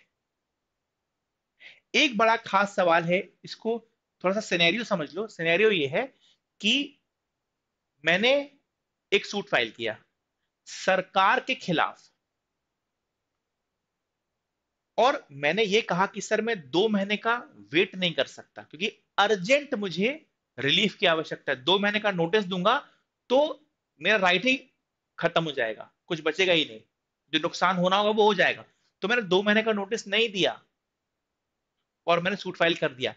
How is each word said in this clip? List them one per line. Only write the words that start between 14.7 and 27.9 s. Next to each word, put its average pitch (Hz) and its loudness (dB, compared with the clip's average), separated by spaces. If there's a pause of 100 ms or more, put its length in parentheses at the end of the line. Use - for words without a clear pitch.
और 262 2
मैंने 147 0
ये 208 2
कहा 190 0
कि 202 -8
सर 220 -2
मैं 208 -6
दो 190 2
महीने 202 0
का 226 -2 (380)
वेट 196 0
नहीं 180 -2
कर 135 -2
सकता - -20
क्योंकि 165 -8 (300)
अर्जेंट 220 2
मुझे 208 -4 (320)
रिलीफ 165 0
की 196 -2
आवश्यकता 160 -2
है, 127 -6
दो 180 2
महीने 208 -2
का 208 -2
नोटिस 180 0
दूंगा 190 0 (520)
तो 285 0 (320)
मेरा 202 2
राइट 185 2
ही 262 2 (600)
खत्म 165 0
हो 151 -8
जाएगा, 113 -6 (160)
कुछ 165 -6
बचेगा 180 2
ही 156 2
नहीं, 110 -18 (520)
जो 156 0
नुकसान 175 0
होना 185 2